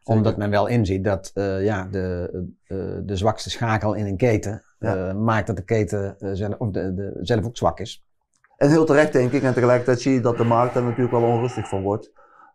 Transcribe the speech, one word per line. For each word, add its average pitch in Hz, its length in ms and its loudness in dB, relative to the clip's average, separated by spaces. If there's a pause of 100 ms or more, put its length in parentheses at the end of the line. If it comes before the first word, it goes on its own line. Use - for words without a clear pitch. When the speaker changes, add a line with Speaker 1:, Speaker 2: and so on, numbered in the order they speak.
Speaker 1:
Omdat 110 340 2
men 104 120 -2
wel 101 180 2
inziet 98 360 0
dat, 98 300 -2
eh, 98 320 -2
ja, 95 260 -2
de, 90 380 -4 (380)
eh, 95 100 -8 (260)
de 98 120 -4
zwakste 98 340 -2
schakel 107 440 0
in 104 120 -4
een 98 120 -4
keten, 107 460 0 (160)
Speaker 2:
Ja. 92 300 -4
Speaker 1:
eh, 95 60 -6
maakt 110 320 0
dat 107 80 -2
de 95 80 -8
keten, 101 560 -2
eh, 98 140 -6
zelf, 101 240 -4
of 110 120 -4
de, 92 240 -4
de, 98 280 -8
zelf 101 240 0
ook 117 120 -8
zwak - 220 -2
is. - 260 -14 (520)
Speaker 2:
En 143 120 4
heel 160 160 6
terecht, 151 280 4
denk 127 180 4
ik. 135 120 0
En 127 100 2
tegelijkertijd 120 480 4
zie 135 120 2
je 127 80 4
dat 117 160 0
de 117 60 2
markt 120 300 2
daar 123 100 0
natuurlijk 120 280 0
wel 120 120 2
onrustig 117 460 0
van 98 120 -4
wordt. 101 300 -2 (440)